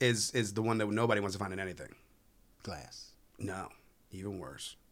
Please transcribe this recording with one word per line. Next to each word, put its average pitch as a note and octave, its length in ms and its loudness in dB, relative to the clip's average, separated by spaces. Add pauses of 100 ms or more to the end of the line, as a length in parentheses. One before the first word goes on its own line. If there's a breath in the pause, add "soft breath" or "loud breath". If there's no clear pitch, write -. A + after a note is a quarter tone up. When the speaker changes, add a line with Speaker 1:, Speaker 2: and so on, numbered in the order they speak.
Speaker 1:
is, A#2+ 300 4
is G#2+ 240 2
the A2 80 2
one A2+ 160 4
that G#2+ 100 4
nobody G#2+ 320 4
wants G2 140 0
to G2 60 -6
find F#2+ 120 -2
in F#2+ 60 -4
anything. F2+ 360 -6 (680)
Speaker 2:
Glass. - 480 -10 (280)
Speaker 1:
No. F#2+ 300 -6 (440)
Even F#2+ 260 -6
worse. - 380 -10 (160)